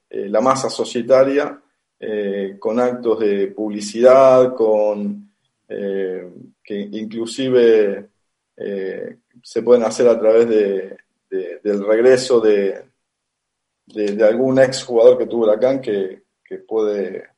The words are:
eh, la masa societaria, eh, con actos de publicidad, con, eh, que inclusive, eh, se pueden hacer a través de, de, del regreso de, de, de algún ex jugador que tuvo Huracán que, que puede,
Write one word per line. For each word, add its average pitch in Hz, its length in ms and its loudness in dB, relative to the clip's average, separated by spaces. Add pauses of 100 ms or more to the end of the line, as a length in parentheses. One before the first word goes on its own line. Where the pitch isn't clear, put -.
eh, 104 180 -10
la 107 140 0
masa 131 280 0
societaria, 131 920 0 (380)
eh, 101 600 -6
con 113 200 -2
actos 120 400 -2
de 101 280 0
publicidad, 127 1080 4
con, 107 760 -2 (380)
eh, 98 640 -8 (320)
que 104 120 -12 (180)
inclusive, 113 1160 0 (480)
eh, 95 600 -10 (260)
se - 180 -6
pueden 117 220 4
hacer 117 240 0
a 113 100 4
través 113 320 2
de, 98 480 -2 (320)
de, 87 340 -10
del 101 220 -4
regreso 120 540 2
de, 101 460 0 (1000)
de, 104 300 -6
de 110 80 2
algún 131 360 2
ex 131 240 2
jugador 123 340 4
que 113 100 -4
tuvo 117 160 -2
Huracán 123 360 0
que, 101 440 -6 (200)
que 95 160 -16
puede, 104 800 -6